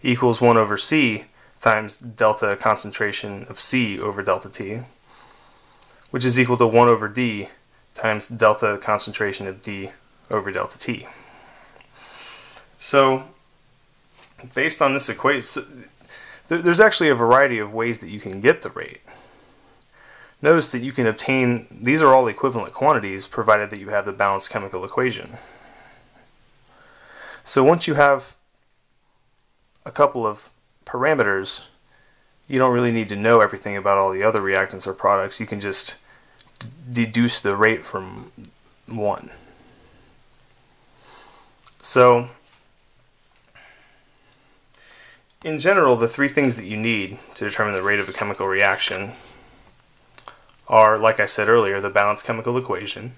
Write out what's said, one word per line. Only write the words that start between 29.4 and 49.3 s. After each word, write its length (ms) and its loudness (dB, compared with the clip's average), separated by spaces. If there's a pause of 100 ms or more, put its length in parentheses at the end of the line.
a 60 -14
couple 340 2
of 260 -6 (340)
parameters, 760 -2 (840)
you 120 -2
don't 140 4
really 180 2
need 180 -2
to 60 -6
know 240 4
everything 380 0
about 200 2
all 140 2
the 120 -4
other 180 2
reactants 440 -2
or 80 -8
products. 460 -2
You 80 -10
can 120 -10
just 360 -8 (960)
deduce 480 0
the 160 -2
rate 300 0
from 460 -12 (560)
one. 440 -6 (2500)
So, 480 4 (3250)
in 160 -6
general, 360 4
the 140 0
three 180 0
things 280 0
that 100 -14
you 120 -10
need 420 -4 (160)
to 100 -8
determine 280 -2
the 100 -4
rate 160 0
of 100 -6
a 40 -14
chemical 340 -6
reaction 680 -2 (1500)